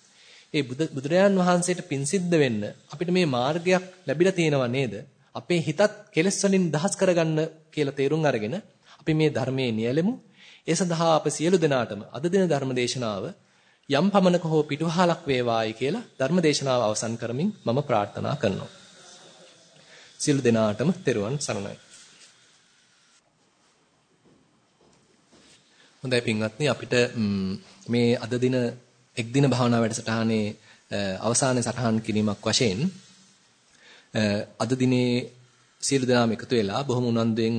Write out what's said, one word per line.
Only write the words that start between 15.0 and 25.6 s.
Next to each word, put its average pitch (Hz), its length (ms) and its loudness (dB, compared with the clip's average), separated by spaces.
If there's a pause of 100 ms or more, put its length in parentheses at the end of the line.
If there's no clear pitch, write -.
වේවායි 117 500 0
කියලා 175 420 -4
ධර්ම 139 240 0
දේශනාව 139 420 2
අවසන් 110 340 -2
කරමින් 120 340 -2 (120)
මම 120 200 0
ප්‍රාර්ථනා 107 540 -2
කරනවා. 104 340 -2 (1500)
සියලු 139 260 0
දෙනාටම 113 560 2
තෙරුවන් 113 400 -2
සරණයි. 104 400 -6 (4000)